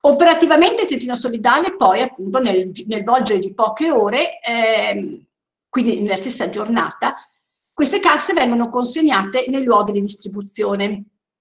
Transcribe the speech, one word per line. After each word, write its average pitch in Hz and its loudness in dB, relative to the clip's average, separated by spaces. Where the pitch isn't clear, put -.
Operativamente 330 6
il - 0
Trentino 247 -4
Solidale 247 0
poi 208 2
appunto 254 -4
nel, 185 0
nel 214 -4
volgere 220 0
di 190 -6
poche 233 -2
ore, 233 0
ehm, 214 -2
quindi 220 0
nella 202 0
stessa 190 -6
giornata, 208 -2
queste 302 0
casse 320 0
vengono 240 0
consegnate 247 0
nei 262 -2
luoghi 208 2
di 202 0
distribuzione, 202 -6